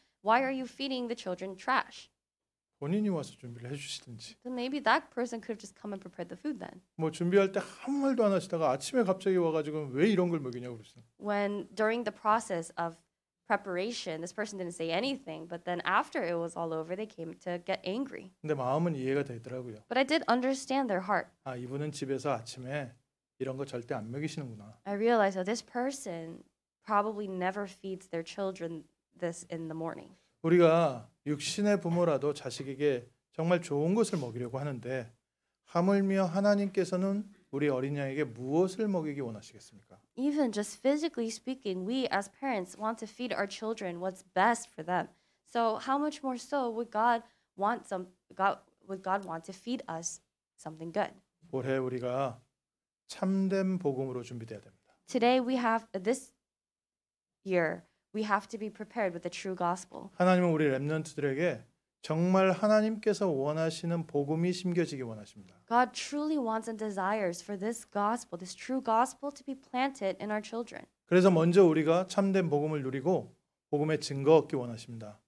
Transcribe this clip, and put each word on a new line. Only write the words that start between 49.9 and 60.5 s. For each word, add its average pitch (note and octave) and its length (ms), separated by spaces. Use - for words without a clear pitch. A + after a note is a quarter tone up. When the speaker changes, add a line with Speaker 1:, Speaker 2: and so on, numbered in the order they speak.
Speaker 1:
something D#3+ 340
good? G3 220
Speaker 2:
올해 C3+ 260
우리가 B2+ 600
참된 F#3+ 720
복음으로 C3+ 420
준비돼야 A2+ 400
됩니다. - 320
Speaker 1:
Today B3 320
we B3+ 160
have, A3+ 380
this G#3+ 380
year, F3 400
we G#3+ 100
have G#3 240
to A#3 100
be G#3+ 120
prepared G#3 440
with E3+ 100
the F3 60
true F#3+ 260
gospel. F3+ 600
Speaker 2:
하나님은 F3+ 360